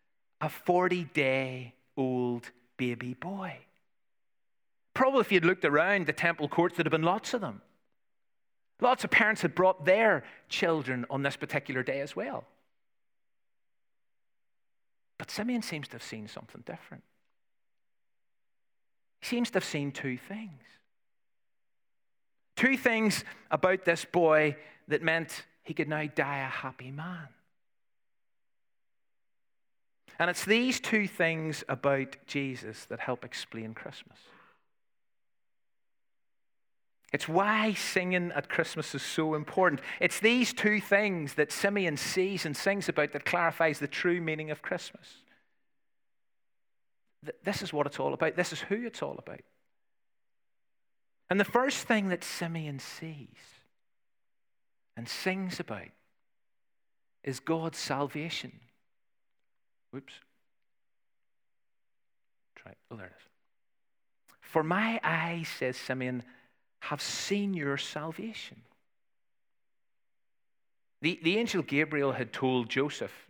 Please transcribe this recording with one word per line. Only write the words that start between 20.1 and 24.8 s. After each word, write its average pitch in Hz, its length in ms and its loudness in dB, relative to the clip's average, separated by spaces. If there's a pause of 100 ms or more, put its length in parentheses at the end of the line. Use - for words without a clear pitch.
things. 196 460 -14 (1900)
Two 262 220 4
things 220 480 2 (260)
about 185 320 2
this 170 220 2
boy 156 500 6 (320)